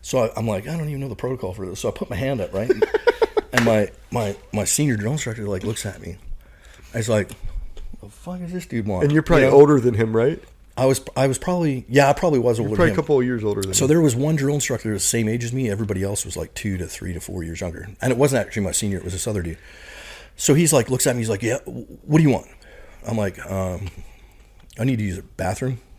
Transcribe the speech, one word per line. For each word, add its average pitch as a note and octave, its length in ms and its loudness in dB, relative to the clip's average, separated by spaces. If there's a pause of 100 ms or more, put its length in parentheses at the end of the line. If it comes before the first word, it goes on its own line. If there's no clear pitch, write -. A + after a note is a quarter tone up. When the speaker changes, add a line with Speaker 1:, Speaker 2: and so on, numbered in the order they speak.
Speaker 1:
So - 180 -2
I, A2+ 160 2
I'm A2+ 120 -2
like, G#2 200 -4
"I D#3+ 100 -4
don't D3+ 120 -4
even C#3 120 -6
know C3+ 80 -6
the A2+ 60 -8
protocol B2 380 -6
for F#2+ 120 -10
this." F#2 140 -10
So A#2 100 -2
I - 20 -4
put - 180 -8
my G#2 60 -6
hand C3 260 -2
up, F2+ 120 -6
right? G#2 240 -2
Speaker 2:
<laughs> G#3+ 40 0 (720)
Speaker 1:
And A#2 100 2
my, G#2+ 260 4 (180)
my, G#2+ 260 -2 (160)
my G#2 120 -2
senior C#3+ 340 0
drill A2 140 -2
instructor, A2+ 360 -6
like, F#2+ 160 -4
looks G#2 220 -4
at G2+ 160 -8
me. G#2 160 -12 (760)
He's A2+ 140 -2
like, G#2+ 220 2 (720)
"The G#2 80 -18
fuck F3+ 320 -12
is F3 100 -10
this F3+ 140 -6
dude A2+ 220 -4
want?" G2 160 0
Speaker 2:
And D3 100 4
you're D#3 80 6
probably D3+ 240 6
Speaker 1:
You C3+ 60 4
know? C3+ 60 8
Speaker 2:
older D3 220 10
than A#2+ 140 2
him, A2 220 2
right? C3+ 260 2 (340)
Speaker 1:
I C3 120 2
was, C3+ 140 2 (140)
I C3 120 2
was C3 100 -2
probably, D#3+ 500 -2
yeah, C3+ 220 6
I C#3+ 40 6
probably D3+ 260 2
was A#2 180 2
Speaker 2:
You're A2+ 100 -2
Speaker 1:
older G#2+ 100 -2
Speaker 2:
probably E3+ 120 4
Speaker 1:
than - 80 0
Speaker 2:
a - 20 0
Speaker 1:
him. D3+ 40 -2
Speaker 2:
couple C#3+ 160 4
of B2 60 2
years B2 180 -2
older G#2 180 0
than F#2+ 140 -4
Speaker 1:
So - 100 2
Speaker 2:
him. C3+ 40 2
Speaker 1:
there E3 120 6
was C3+ 140 4
one D3 200 2
drill C#3+ 200 0
instructor A#2 360 -2
the G2+ 80 -2
same A2+ 300 0
age A#2+ 140 -2
as A#2 100 -4
me. C3 160 -2
Everybody G2+ 320 -2
else G2 240 -4
was, G2 100 -10
like, D#2+ 200 -8
two G2 220 -4
to E2+ 100 -6
three - 260 -8
to E2+ 60 -8
four F2+ 240 -8
years E2 180 -8
younger. F2 260 -8 (140)
And C3 100 0
it A#2 60 0
wasn't C3 260 2
actually G#2+ 200 -4
my F#2 80 -2
senior. G2 260 -2
It E2 60 -8
was F2 100 -8
this F2+ 140 -6
other G#2 160 -4
dude. E2 160 -8 (760)
So - 200 4
he's D#3+ 180 4
like, B2+ 160 2
looks B2+ 160 0
at B2 100 2
me. A#2+ 60 -2
He's A2 80 -4
like, G#2 140 -2
"Yeah, A#2 220 -2
w-, A#2+ 200 -12 (160)
what D3+ 160 2
do D#3+ 60 6
you C#3+ 80 6
want?" - 160 0 (580)
I'm A2+ 120 -4
like, G2+ 280 -2
"Um, F#2+ 460 -4 (880)
I A2 40 -2
need C3 140 0
to G#2 80 -2
use F#2 140 -4
a - 40 -14
bathroom A2+ 560 -4 (200)